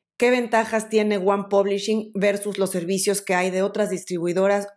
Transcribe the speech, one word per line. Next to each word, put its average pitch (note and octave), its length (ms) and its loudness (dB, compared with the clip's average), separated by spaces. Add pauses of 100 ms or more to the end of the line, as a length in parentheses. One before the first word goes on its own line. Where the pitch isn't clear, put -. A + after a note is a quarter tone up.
(180)
¿qué A#3+ 140 4
ventajas A3 560 0
tiene G#3 300 2
One G3 320 0
Publishing G3+ 640 0
versus G3+ 440 0
los F#3+ 120 0
servicios F#3+ 520 -2
que F#3 140 -2
hay F#3 160 0
de F#3 120 0
otras G3 260 -2
distribuidoras F#3 880 -2